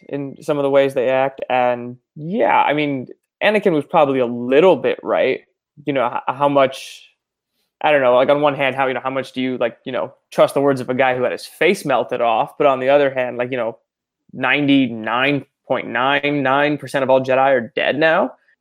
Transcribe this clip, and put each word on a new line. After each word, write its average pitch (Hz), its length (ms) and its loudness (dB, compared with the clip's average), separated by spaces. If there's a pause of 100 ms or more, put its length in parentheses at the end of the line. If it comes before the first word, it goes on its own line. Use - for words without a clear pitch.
in 139 340 -10
some 151 160 -2
of 143 60 0
the 139 60 0
ways 139 240 4
they 127 160 0
act. 131 400 0
And 123 480 -2 (180)
yeah, 156 460 0
I - 120 0
mean, 143 340 -4 (360)
Anakin 202 300 2
was 147 120 0
probably 139 340 2
a 120 80 0
little 131 480 4
bit 123 260 -2
right. 104 400 0 (440)
You 147 80 -2
know, 127 200 0
h-, - 220 -6
how 143 120 0
much, - 600 -2 (720)
I 151 100 2
don't 143 100 2
know, 123 120 4
like, 131 160 4
on 147 120 2
one 147 120 2
hand, 131 220 -2
how, 135 100 -2
you 131 80 -2
know, 123 60 -6
how 131 100 -6
much 131 220 -6
do 131 100 -6
you, 127 160 -4
like, 117 260 -4
you 135 80 -10
know, 120 220 -6 (160)
trust 156 240 2
the 143 80 0
words 139 180 2
of 120 120 -6
a - 20 -2
guy 127 240 0
who 127 60 -2
had 107 80 -2
his - 160 -10
face 190 380 -2
melted 123 360 -2
off? 117 380 0
But 147 80 4
on 135 120 2
the 127 100 0
other 143 220 4
hand, 123 260 -4
like, 123 120 -4
you 131 80 -4
know, 113 220 -6 (520)
ninety-nine 131 1120 0 (220)
point 123 200 -4
nine 139 560 -2
nine 143 340 0
percent 139 240 -6
of 127 80 -2
all 131 100 4
Jedi 131 300 2
are 123 260 0
dead 127 220 -2
now, 160 340 2 (300)